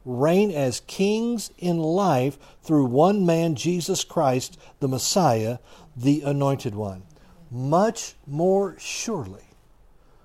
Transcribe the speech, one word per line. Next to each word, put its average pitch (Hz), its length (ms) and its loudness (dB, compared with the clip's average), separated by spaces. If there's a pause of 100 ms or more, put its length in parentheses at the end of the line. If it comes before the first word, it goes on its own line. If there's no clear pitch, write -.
reign 165 460 2
as 135 380 -2
kings 220 680 -2
in 175 220 0
life 156 580 2 (280)
through 147 220 4
one 180 380 4
man, 165 300 2
Jesus 170 480 -2
Christ, 131 560 -2 (220)
the 139 80 0
Messiah, 123 680 0 (380)
the 143 260 2
Anointed 139 520 -2
One." 95 300 -8 (440)
Much 151 680 -2 (100)
more 180 500 0
surely. 123 680 -10 (800)